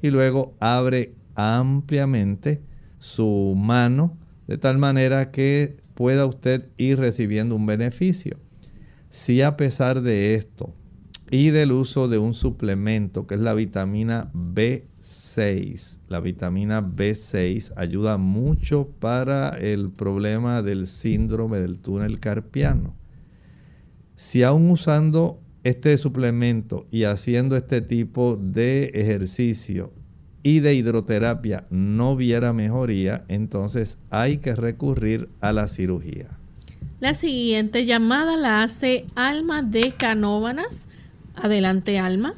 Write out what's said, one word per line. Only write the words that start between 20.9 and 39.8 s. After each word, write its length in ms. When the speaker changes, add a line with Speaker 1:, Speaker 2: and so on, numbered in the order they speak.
Speaker 1:
del 200
túnel 400
carpiano. 760
Si 260
aún 280
usando 680
este 320
suplemento 920
y 140
haciendo 520
este 240
tipo 560
de 580
ejercicio 960
y 160
de 140
hidroterapia 960
no 440
viera 380
mejoría, 760
entonces 680
hay 280
que 160
recurrir 760
a 120
la 160
cirugía. 580
Speaker 2:
La 140
siguiente 720
llamada 500
la 260
hace 520
Alma 480
de 300